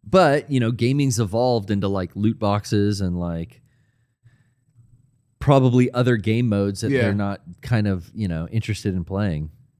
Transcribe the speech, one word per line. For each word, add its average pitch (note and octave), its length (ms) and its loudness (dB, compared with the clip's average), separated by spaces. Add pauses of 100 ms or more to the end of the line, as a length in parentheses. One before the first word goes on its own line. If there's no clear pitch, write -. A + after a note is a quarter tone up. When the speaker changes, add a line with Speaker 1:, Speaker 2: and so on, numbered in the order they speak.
Speaker 1:
But, D3 460 4
you C3 80 2
know, A#2 120 0
gaming's B2 480 0
evolved A2+ 520 0
into, G2+ 160 0
like, F#2+ 280 -4
loot G#2+ 220 0
boxes G2+ 640 0
and, F2 180 -2
like, E2+ 420 -8 (1800)
probably B2+ 540 4
other B2 240 2
game A2 300 0
modes G2+ 340 -2
that A2+ 100 -2
Speaker 2:
Yeah. C3 100 2
Speaker 1:
they're G2+ 120 2
not G2+ 280 -4 (200)
kind G#2+ 260 0
of, F#2 260 -4
you G#2 140 -4
know, E2 220 -4
interested G#2+ 460 -4
in F2+ 80 -4
playing. F2 460 -4 (300)